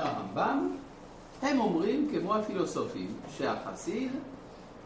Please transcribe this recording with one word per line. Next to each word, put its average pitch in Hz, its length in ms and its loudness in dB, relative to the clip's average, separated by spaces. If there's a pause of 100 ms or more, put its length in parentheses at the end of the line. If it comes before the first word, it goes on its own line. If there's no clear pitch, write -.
הרמב"ם, 269 720 2 (640)
הם 269 180 6
אומרים 202 520 4
כמו 185 220 2
הפילוסופים 170 800 0 (240)
שהחסיד 165 760 0 (720)